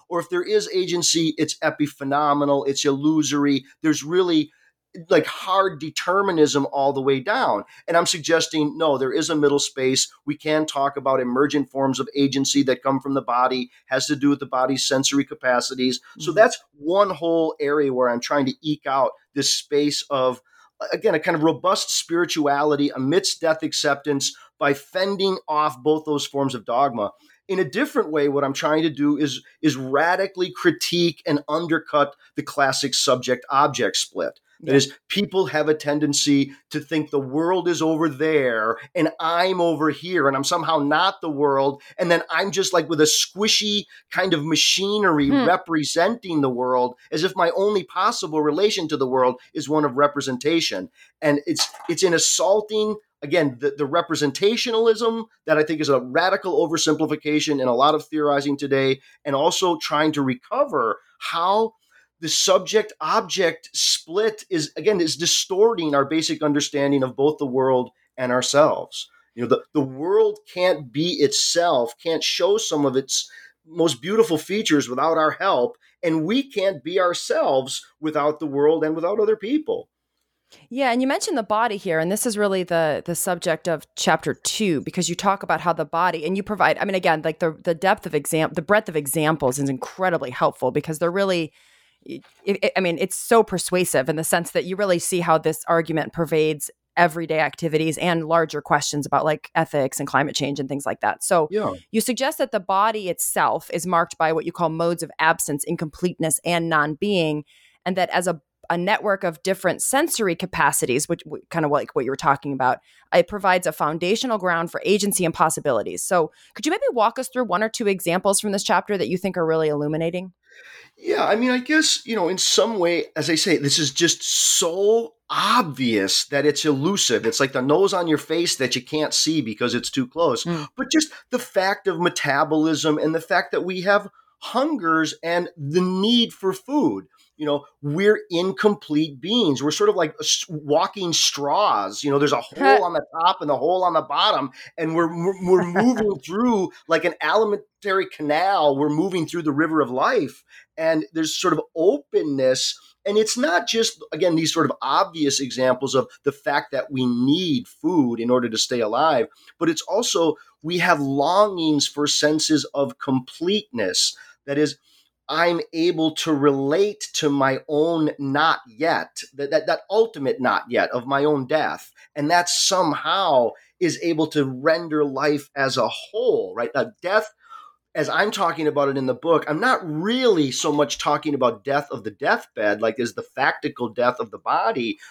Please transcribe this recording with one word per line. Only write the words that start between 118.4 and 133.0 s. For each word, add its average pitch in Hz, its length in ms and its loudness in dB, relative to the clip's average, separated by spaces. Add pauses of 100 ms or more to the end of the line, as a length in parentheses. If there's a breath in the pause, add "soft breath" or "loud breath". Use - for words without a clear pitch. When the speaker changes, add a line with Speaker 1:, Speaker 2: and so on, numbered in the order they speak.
Speaker 2:
from 208 120 -4
this 190 100 -4
chapter 196 340 0
that 151 120 -2
you 180 100 -2
think 185 180 -6
are 175 80 0
really 160 240 0
illuminating? 160 640 -4 (640 loud breath)
Speaker 1:
Yeah, - 280 -2
I 208 120 2
mean, 247 140 2
I 254 80 2
guess, 302 480 0
you 226 80 -4
know, 180 140 0
in 185 100 -2
some 226 400 2
way, 170 280 0 (100)
as 151 120 -2
I 170 60 2
say, 160 220 2
this 139 220 0
is 147 120 0
just - 320 0
so 202 920 0 (140)
obvious 131 960 0
that 143 200 0
it's 143 180 2
elusive. 139 600 0
It's 113 140 0
like 131 120 2
the 127 100 -2
nose 165 300 4
on 175 140 0
your 156 120 2
face 165 380 -2
that 127 200 -2
you 123 60 -4
can't 151 300 -4
see 156 300 0
because 113 320 -4
it's - 160 -4
too 131 160 -2
close. 160 380 0
Speaker 2:
Mm. 165 320 -6
Speaker 1:
But 254 160 -8
just 311 180 2 (200 loud breath)
the 247 80 -2
fact 196 500 -2
of 170 120 -2
metabolism 156 960 0
and 156 180 0